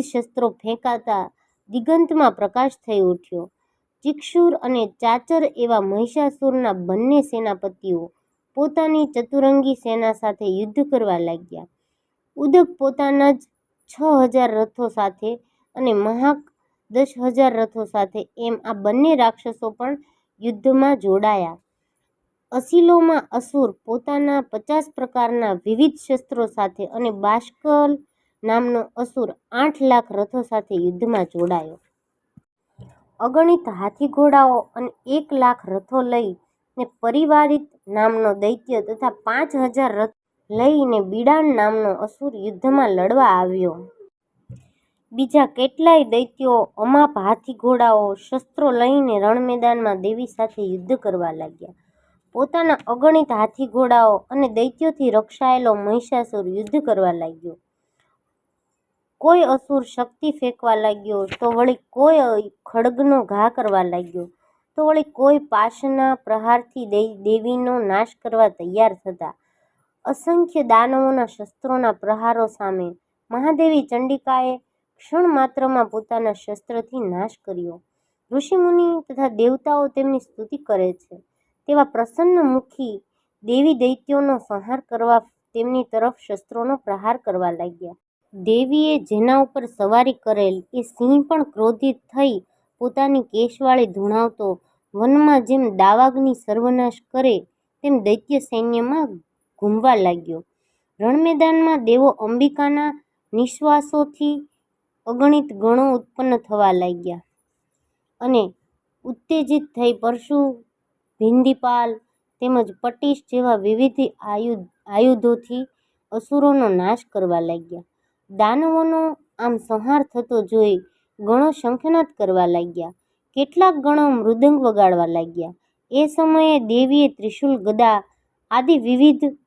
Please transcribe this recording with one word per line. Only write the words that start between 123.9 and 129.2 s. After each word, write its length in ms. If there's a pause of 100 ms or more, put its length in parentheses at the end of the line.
મૃદંગ 520
વગાડવા 440
લાગ્યા. 480 (380)
એ 160
સમયે 520
દેવીએ 480
ત્રિશૂલ, 500
ગદા 460 (480)
આદિ 260
વિવિધ 680